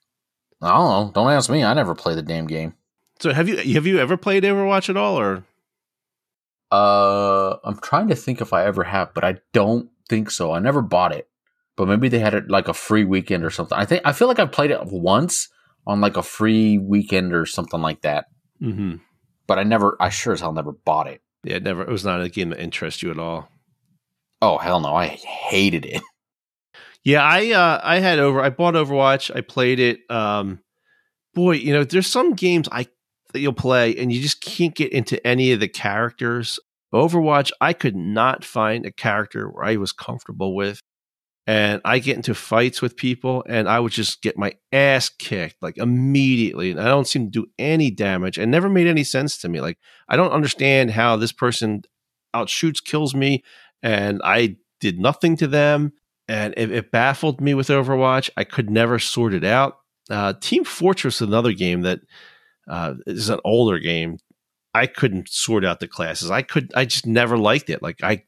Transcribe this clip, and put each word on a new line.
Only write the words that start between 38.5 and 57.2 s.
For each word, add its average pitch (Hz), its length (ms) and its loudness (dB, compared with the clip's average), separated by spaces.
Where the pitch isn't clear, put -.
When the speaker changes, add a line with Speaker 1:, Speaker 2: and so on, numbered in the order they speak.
Speaker 2:
a 98 60 -10
character 107 580 -4
where - 160 -10
I 110 120 0
was 98 160 -4
comfortable 95 640 -8
with. 101 240 -4
And 107 380 2
I 123 160 2
get 127 160 -2
into 117 180 -2
fights 120 480 0
with 123 140 -4
people 127 520 -4
and 110 200 0
I 113 100 4
would 120 140 0
just - 280 -4
get - 160 -4
my 101 180 -4
ass 135 360 4
kicked, - 540 -10
like, 82 160 -10
immediately. 123 920 2
And 80 80 -6
I 110 60 -2
don't 135 200 2
seem 123 200 -2
to 98 40 -10
do 110 160 -4
any 151 360 2
damage 95 440 -2
and 107 140 -2
never 175 180 2
made 180 200 4
any 156 160 2
sense 135 340 -4
to 87 100 -8
me. 85 120 -4
Like, 82 180 -6
I - 80 0
don't 175 160 2
understand 135 580 2
how 113 240 2
this 110 160 0
person 110 520 -2
outshoots, 143 480 -2
kills 151 320 -2
me, 135 300 0
and 101 440 0
I 110 320 2
did 90 180 -2
nothing 147 380 2
to 156 100 -2
them. 147 460 2
And 107 280 -4
it, 113 160 -2
it 113 180 -4
baffled 135 500 0